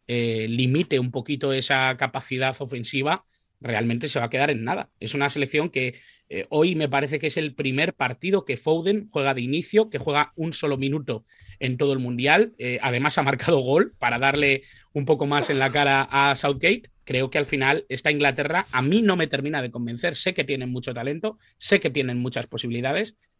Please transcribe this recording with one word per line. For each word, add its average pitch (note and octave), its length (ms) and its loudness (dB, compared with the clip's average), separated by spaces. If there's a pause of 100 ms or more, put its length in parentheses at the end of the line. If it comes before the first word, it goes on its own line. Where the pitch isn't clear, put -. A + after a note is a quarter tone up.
eh, A#2 400 -2
limite B2+ 520 2
un B2 100 -2
poquito C#3 420 -4
esa C3 460 2
capacidad C3 640 -2
ofensiva, C3+ 640 -4 (340)
realmente A#2 480 -2
se C3+ 120 -2
va A#2 60 -2
a A#2 40 -4
quedar C#3 220 0
en A2+ 120 -4
nada. D#3 260 -6 (100)
Es - 160 -8
una C#3 140 0
selección D3 400 -2
que, B2+ 260 -4 (320)
eh, F#2 220 -8
hoy E3 260 2
me D#3 140 0
parece C#3 300 -2
que D#3+ 80 -2
es D3 100 -4
el D3+ 160 -4
primer C#3+ 400 -2
partido E3+ 520 -2
que B2 120 -4
Foden F3+ 520 0
juega C#3 240 0
de B2+ 80 -6
inicio, E3+ 480 0
que D3 80 -6
juega D3 380 0
un D#3+ 180 -4
solo C#3+ 240 -2
minuto C3+ 480 -4 (340)
en B2+ 180 -2
todo C#3 160 2
el C3 60 -2
Mundial. C3 580 4
Eh, B2 240 -4
además C3+ 360 0
ha D#3 60 4
marcado C#3 360 2
gol C3+ 380 2
para A#2+ 220 0
darle C#3 440 2 (300)
un D3 120 -2
poco D3 200 2
más C#3+ 240 0
en C#3 100 0
la C3+ 120 2
cara C#3 400 4
a C#3 240 4
Southgate. D3+ 540 0 (160)
Creo C3 240 -2
que - 80 -2
al D3 80 0
final C#3 420 0
esta C3 240 -2
Inglaterra D3 600 0
a B2+ 100 2
mí E3 200 4
no G3+ 140 4
me E3 120 0
termina C#3+ 340 -2
de B2+ 100 -6
convencer. A#2+ 440 -4
Sé F3+ 180 -2
que D#3+ 100 -2
tienen B2+ 260 -4
mucho B2 240 -6
talento, D3+ 440 -6 (200)
sé - 220 4
que D#3 120 -2
tienen B2+ 260 -2
muchas B2 300 -4
posibilidades, C3 680 -4 (240)